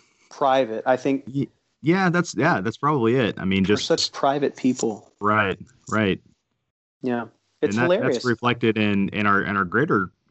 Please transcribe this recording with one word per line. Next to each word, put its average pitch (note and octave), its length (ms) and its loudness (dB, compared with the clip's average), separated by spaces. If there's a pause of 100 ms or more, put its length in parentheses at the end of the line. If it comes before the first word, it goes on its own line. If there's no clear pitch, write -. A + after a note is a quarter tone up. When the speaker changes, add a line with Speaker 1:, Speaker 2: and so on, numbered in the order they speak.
(300)
Speaker 1:
Private, C3 560 0
I C3 100 2
think. C#3 280 -2 (100)
Speaker 2:
Y-, C#3 140 -4 (340)
yeah, F3+ 280 2
that's, F3 260 -2
yeah, C3+ 240 2
that's A2 160 -6
probably C3 400 2
it. A2+ 220 0
I - 60 -8
mean, F#2+ 180 2
Speaker 1:
We're G2 140 4
Speaker 2:
just - 100 -6
Speaker 1:
such - 260 0
private C#3 440 -2
people. A#2 540 -2 (100)
Speaker 2:
Right, G#2 380 0 (320)
right. G#2 300 0 (840)
Speaker 1:
Yeah, A#2+ 240 -4 (360)
it's G2+ 140 0
Speaker 2:
And - 20 0
that, C3+ 140 2
Speaker 1:
hilarious. B2+ 260 0
Speaker 2:
that's - 60 -8
reflected A#2 540 0
in, G2+ 300 2
in G#2 180 -4
our, G2 160 2
in G2+ 140 -4
our G2 80 0
greater G2+ 460 0 (200)